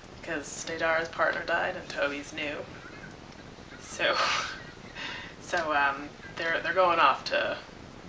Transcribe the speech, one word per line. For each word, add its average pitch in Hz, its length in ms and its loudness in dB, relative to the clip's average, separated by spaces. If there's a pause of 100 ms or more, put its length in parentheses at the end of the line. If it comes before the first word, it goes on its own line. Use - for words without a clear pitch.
(220)
'Cause 151 460 -4
Deidara's 165 400 2
partner 165 360 2
died 175 320 2
and - 120 -10
Toby's 143 440 -2
new. 156 240 -4 (1200)
So, - 360 0 (640)
<laughs> - 600 -10
so, 156 320 0
um, 143 340 4 (280)
they're, 165 240 2
they're 160 140 0
going 175 240 8
off 139 280 8
to - 300 2 (520)